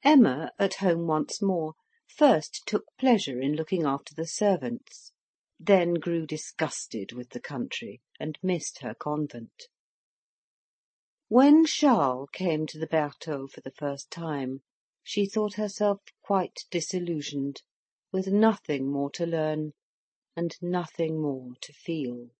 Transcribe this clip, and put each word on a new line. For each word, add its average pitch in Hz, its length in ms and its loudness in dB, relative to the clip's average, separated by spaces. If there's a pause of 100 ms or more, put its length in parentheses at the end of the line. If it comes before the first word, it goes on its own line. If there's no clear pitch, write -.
Emma, 170 540 6
at 196 160 0
home 170 320 0
once 156 340 -2
more, 170 340 -2 (300)
first - 600 2
took - 180 -2 (160)
pleasure 208 400 2
in 139 160 0
looking 160 300 -2
after 143 280 -4
the 160 140 -6
servants, 135 880 -2 (440)
then 175 360 4
grew 165 320 -2
disgusted - 880 -8
with 123 160 -10
the 123 100 -10
country, 113 600 -8 (180)
and 156 240 -6
missed 180 380 -4
her 120 120 -8
convent. 143 760 -8 (1600)
When 294 360 8
Charles 147 680 2
came 156 340 -2
to 156 100 -12
the 156 100 -6
Bertaux 147 600 -4
for - 140 -16
the 139 100 -12
first 143 400 -8
time, 139 500 -6 (420)
she 202 220 -2
thought 208 280 -2
herself 208 480 -2 (200)
quite - 480 -2
disillusioned, 160 920 -4 (500)
with 190 160 -2
nothing 190 640 2
more 139 200 -2
to 170 140 -4
learn, 156 460 -2 (640)
and 170 260 -2
nothing 170 600 -2
more 131 400 -4
to - 100 -16
feel. 123 680 -8